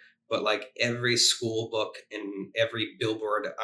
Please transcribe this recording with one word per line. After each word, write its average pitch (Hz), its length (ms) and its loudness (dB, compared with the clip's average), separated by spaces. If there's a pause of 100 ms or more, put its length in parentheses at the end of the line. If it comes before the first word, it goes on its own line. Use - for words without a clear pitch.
(300)
but, 110 140 0
like, 107 360 0
every 120 360 2
school 113 540 2
book 107 260 -2 (160)
and 98 360 -6 (100)
every 113 420 0
billboard 107 480 0 (160)